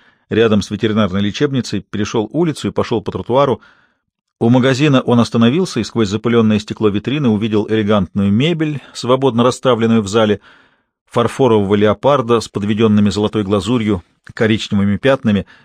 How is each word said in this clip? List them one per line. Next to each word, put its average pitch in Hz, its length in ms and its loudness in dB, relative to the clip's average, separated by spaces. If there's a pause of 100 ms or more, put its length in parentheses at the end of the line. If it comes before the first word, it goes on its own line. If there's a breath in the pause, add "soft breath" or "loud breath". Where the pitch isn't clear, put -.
(300 soft breath)
рядом 107 340 2
с - 80 -10
ветеринарной 104 500 -2
лечебницей, 110 600 -4
перешел 104 500 -4
улицу 151 380 -2
и - 20 -8
пошел 104 320 -4
по - 80 -8
тротуару. 123 500 0 (760 soft breath)
У 117 100 2
магазина 127 520 2
он 120 200 2
остановился 120 580 0
и 104 40 -2
сквозь 110 260 -2
запыленное 110 500 0
стекло 107 300 -2
витрины 120 400 -2
увидел 107 400 -2
элегантную 101 640 0
мебель, 151 480 -2 (120)
свободно 127 500 0
расставленную 113 580 2
в 98 80 -6
зале, 107 320 2 (640 soft breath)
фарфорового 113 720 0
леопарда 113 680 2
с - 80 -14
подведенными 104 600 2
золотой 104 340 -2
глазурью, 104 600 -2 (220)
коричневыми 104 720 -2
пятнами, 113 480 0 (200 soft breath)